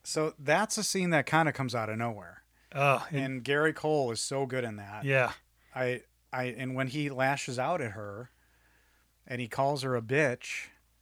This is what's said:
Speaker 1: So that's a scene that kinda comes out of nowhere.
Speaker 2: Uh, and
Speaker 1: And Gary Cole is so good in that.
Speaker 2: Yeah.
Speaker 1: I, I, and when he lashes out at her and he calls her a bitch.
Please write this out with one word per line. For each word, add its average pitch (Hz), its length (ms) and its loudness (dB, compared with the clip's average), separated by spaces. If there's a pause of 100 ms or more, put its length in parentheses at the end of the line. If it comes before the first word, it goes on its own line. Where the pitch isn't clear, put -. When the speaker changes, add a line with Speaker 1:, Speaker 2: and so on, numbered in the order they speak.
(120)
Speaker 1:
So 156 240 0
that's 156 400 2
a 214 60 -2
scene 185 260 0
that 156 160 4
kinda 156 260 4
comes 127 220 -4
out 110 160 -2
of 110 80 -4
nowhere. 104 460 -6 (280)
Speaker 2:
Uh, 139 280 4 (100)
and 147 100 -2
Speaker 1:
And 131 240 -4
Gary 147 300 2
Cole 151 380 0
is 110 100 -4
so 139 240 -2
good 127 180 -2
in 110 140 -6
that. 104 280 -10
Speaker 2:
Yeah. 135 260 4 (440)
Speaker 1:
I, 123 260 0 (300)
I, 127 140 -2
and 127 300 -4
when 131 120 0
he 143 220 -2
lashes 131 480 0
out 151 240 0
at 117 100 -4
her 104 380 -10 (1000)
and 123 140 -4
he 120 60 -4
calls 139 360 0
her 131 120 0
a 117 60 0
bitch. 131 680 0 (340)